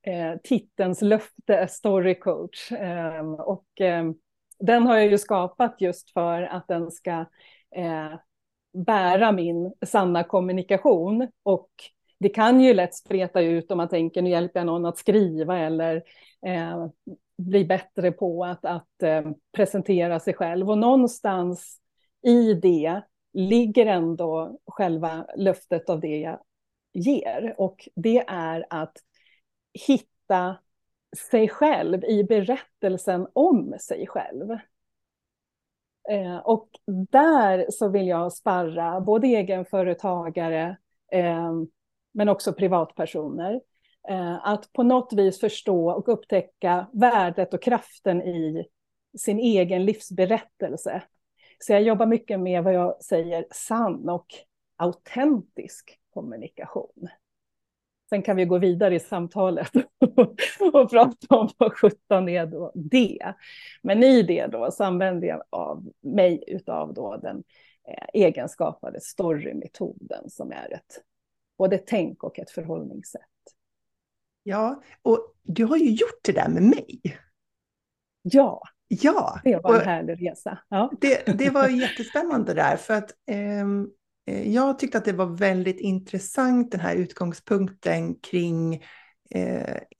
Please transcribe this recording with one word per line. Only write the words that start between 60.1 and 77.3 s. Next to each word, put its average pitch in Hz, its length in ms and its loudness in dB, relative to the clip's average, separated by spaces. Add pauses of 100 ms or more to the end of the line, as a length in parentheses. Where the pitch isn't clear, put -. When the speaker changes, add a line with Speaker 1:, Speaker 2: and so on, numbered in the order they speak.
Speaker 1:
<laughs> - 520 0
och 262 180 6
prata 240 460 4
om 220 120 4 (100)
vad 220 200 2
sjutton 196 500 2
är 170 180 -2
då 160 280 -10
det. 196 600 0 (480)
Men 208 200 4
i 254 200 8
det 170 240 0
då 117 240 -4
så - 140 -2
använder 180 440 -2
jag 78 220 -6
av 78 420 -8 (100)
mig 175 440 2
utav 165 480 -8
då - 220 -10
den, - 280 -12 (440)
eh, - 340 -2
egenskapade - 800 -2
storymetoden - 1300 -8
som - 220 -14
är 62 200 -14
ett, - 300 -18 (560)
både 190 200 0
tänk 185 460 -4
och - 140 -12
ett - 120 -16
förhållningssätt. 165 720 -12 (1200)
Speaker 2:
Ja, 220 400 -4 (200)
och - 400 2
du 196 220 0
har 254 120 2
ju 311 140 4
gjort 427 320 0
det - 100 0
där - 160 2
med 170 140 0
mig. - 380 4 (1200)